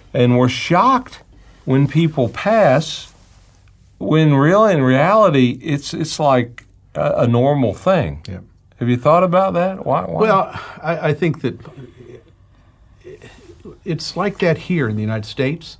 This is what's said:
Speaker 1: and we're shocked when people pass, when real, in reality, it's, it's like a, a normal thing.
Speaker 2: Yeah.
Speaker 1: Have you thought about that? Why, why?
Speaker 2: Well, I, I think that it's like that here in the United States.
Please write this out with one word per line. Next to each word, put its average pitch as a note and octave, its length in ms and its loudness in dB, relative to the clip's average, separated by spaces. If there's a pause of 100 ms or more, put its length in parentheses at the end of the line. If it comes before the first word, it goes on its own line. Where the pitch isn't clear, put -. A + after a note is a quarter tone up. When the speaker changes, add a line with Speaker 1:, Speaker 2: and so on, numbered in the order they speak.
(140)
Speaker 1:
and B2 240 4
we're B2 100 4
shocked A#3+ 720 0 (460)
when C#3 200 2
people D3+ 440 0
pass, E3 840 0 (840)
when D#3 360 2
real, E3+ 300 4
in F3 180 2
reality, C#3 800 4
it's, C#3+ 300 -6
it's E3 260 -6
like C3+ 460 0 (300)
a, D2 240 -2
a B2 80 2
normal B2 480 2
thing. A2 520 -2
Speaker 2:
Yeah. F#2 120 -12 (400)
Speaker 1:
Have A#2+ 100 -2
you B2 80 2
thought D#3 260 2
about F#3 300 2
that? F#3 320 -4
Why, D#3+ 200 -2
why? - 180 -6
Speaker 2:
Well, F#3+ 380 0 (220)
I, E3 280 -4
I - 40 0
think - 280 -4
that - 180 -6 (2250)
it's - 320 -8
like G3 220 -4
that E3+ 200 0
here D3+ 300 -2
in G#2+ 80 -4
the G#2+ 60 -4
United A2 240 -4
States. - 540 -6